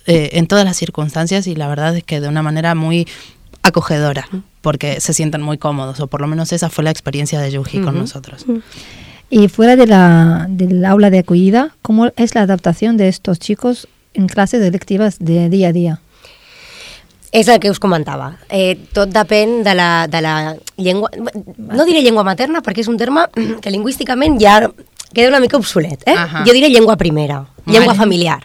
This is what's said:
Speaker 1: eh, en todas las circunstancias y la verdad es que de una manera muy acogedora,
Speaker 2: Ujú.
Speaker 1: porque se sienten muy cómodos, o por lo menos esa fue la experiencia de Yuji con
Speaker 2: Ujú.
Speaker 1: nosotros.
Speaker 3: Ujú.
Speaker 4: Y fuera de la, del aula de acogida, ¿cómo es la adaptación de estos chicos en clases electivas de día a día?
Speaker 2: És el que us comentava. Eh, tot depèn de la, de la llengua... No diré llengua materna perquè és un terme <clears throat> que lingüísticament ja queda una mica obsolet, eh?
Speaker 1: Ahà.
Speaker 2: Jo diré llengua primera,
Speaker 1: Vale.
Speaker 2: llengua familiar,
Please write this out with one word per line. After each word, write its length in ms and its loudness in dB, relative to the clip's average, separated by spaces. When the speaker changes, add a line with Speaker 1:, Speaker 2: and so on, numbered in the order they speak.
Speaker 1:
eh, 280 2
en 120 2
todas 180 2
las 120 -2
circunstancias 680 -4
y 80 -6
la 140 -6
verdad 280 -2
es 80 -6
que 160 -6
de 80 -6
una 140 -2
manera 320 -2
muy 320 -2
acogedora, 680 -2
Speaker 2:
Ujú. 100 -10
Speaker 1:
porque 400 -4
se 140 -4
sienten 260 -4
muy 160 -6
cómodos, 440 -6
o 80 -6
por 120 -8
lo 60 -4
menos 260 -4
esa 180 -4
fue 140 -6
la 60 0
experiencia 500 -6
de 120 -4
Yuji 260 -6
con 120 -2
Speaker 2:
Ujú. 100 -4
Speaker 1:
nosotros. 420 -12
Speaker 3:
Ujú. 180 -6
Speaker 4:
Y 180 4
fuera 280 4
de 100 6
la, 600 4
del 360 0
aula 260 4
de 100 4
acogida, 500 2
¿cómo 360 2
es 180 -2
la 80 2
adaptación 540 0
de 120 2
estos 300 -2
chicos 480 -4
en 140 0
clases 360 0
electivas 580 -2
de 280 0
día 200 2
a 40 0
día? 280 -2
Speaker 2:
És 160 2
el 100 6
que 120 0
us 120 -4
comentava. 540 -4
Eh, 280 -2
tot 160 0
depèn 560 0
de 80 2
la, 320 0
de 160 -4
la 120 -2
llengua... 340 -2
No 260 -2
diré 200 2
llengua 180 4
materna 400 -2
perquè 220 -6
és 60 -4
un 100 -2
terme 240 0
<clears throat> 280 -6
que 120 -8
lingüísticament 680 -2
ja 200 6
queda 160 4
una 120 4
mica 160 0
obsolet, 480 -4
eh? 80 2
Speaker 1:
Ahà. 320 -4
Speaker 2:
Jo 80 6
diré 160 4
llengua 280 6
primera, 420 -2
Speaker 1:
Vale. 140 4
Speaker 2:
llengua 160 4
familiar, 500 0